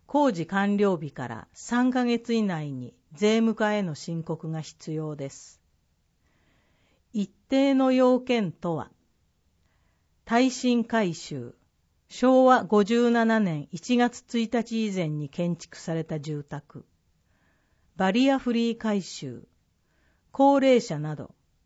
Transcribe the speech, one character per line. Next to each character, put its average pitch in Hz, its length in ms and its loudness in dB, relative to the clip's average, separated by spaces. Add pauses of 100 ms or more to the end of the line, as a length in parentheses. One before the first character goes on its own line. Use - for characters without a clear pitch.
工 285 240 4
事 170 160 -2
完 202 300 0
了 196 220 2
日 151 120 -10
か 131 160 -10
ら 113 280 -12
三 247 360 0
ヶ 254 140 0
月 233 300 -2
以 226 80 0
内 160 280 -4
に 127 240 -12 (200)
税 214 220 2
務 226 180 2
課 214 200 0
へ 208 80 0
の 165 120 -4
申 165 280 -8
告 160 280 -8
が 160 100 -6
必 - 320 -12
要 156 240 -6
で 139 140 -10
す。 - 280 -20 (1600)
一 202 160 -4 (180)
定 269 240 2
の 262 200 4
要 254 280 4
件 233 320 -2
と 170 240 -6
は、 123 140 -8 (1400)
耐 247 240 2
震 240 340 0
改 214 300 -2
修、 123 400 -12 (540)
昭 254 360 4
和 247 200 6
五 208 200 2
十 233 260 2
七 226 300 2
年 160 300 -4
一 240 260 -4
月 240 260 0 (160)
一 226 160 -4
日 226 320 -2
以 196 60 -4
前 180 160 -4
に 151 220 -6
建 175 260 -4
築 - 220 -18
さ 165 160 -8
れ 160 100 -4
た 156 160 -8
住 147 220 -8
宅、 - 420 -14 (1120)
バ 185 140 2
リ 254 200 4
ア 269 80 2
フ 247 140 -4
リ 233 220 0
ー - 20 -18
改 208 240 -2
修、 - 480 -12 (800)
高 277 300 6
齢 262 220 6
者 151 160 -6
な 151 180 -8
ど、 - 180 -16 (320)